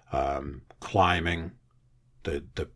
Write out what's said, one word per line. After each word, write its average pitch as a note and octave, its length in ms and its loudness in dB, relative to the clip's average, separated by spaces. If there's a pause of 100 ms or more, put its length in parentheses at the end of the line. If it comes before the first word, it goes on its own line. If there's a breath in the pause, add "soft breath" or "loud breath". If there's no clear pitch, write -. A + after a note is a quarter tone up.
(140)
um, C#2 500 -2 (180)
climbing, F2 720 2 (720)
the, D2 200 -4 (100)
the - 220 -4